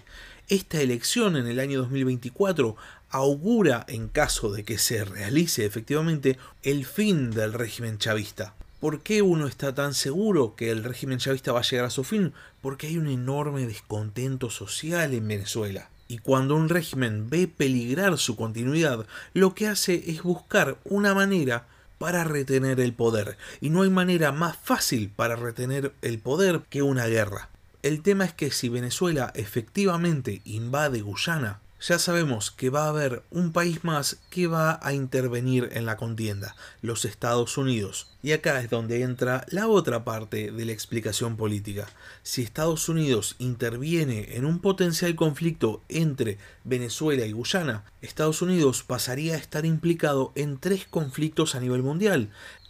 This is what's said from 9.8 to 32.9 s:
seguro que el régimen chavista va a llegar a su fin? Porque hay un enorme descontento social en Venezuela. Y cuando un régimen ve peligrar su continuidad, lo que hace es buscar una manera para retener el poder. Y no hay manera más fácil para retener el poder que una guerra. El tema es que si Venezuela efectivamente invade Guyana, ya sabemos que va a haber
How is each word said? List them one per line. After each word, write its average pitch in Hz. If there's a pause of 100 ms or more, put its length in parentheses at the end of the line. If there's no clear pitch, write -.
seguro 147
que 113
el 110
régimen 127
chavista 135
va 120
a 120
llegar 123
a 120
su 131
fin? 202 (300)
Porque 135
hay 165
un 156
enorme 135
descontento 113
social 156
en 110
Venezuela. 104 (180)
Y 120
cuando 135
un 160
régimen 123
ve 175
peligrar 135
su 110
continuidad, 117 (260)
lo 185
que 214
hace 180
es 156
buscar 175
una 202
manera 175 (320)
para 170
retener 135
el 123
poder. 110 (200)
Y 147
no 180
hay 196
manera 180
más 160
fácil 117
para 117
retener 123 (100)
el 117
poder 165
que 139
una 131
guerra. 110 (320)
El 151
tema 196
es -
que 139
si -
Venezuela 123
efectivamente 151
invade 120
Guyana, 104 (200)
ya 170
sabemos 160
que 127
va 151
a 151
haber 147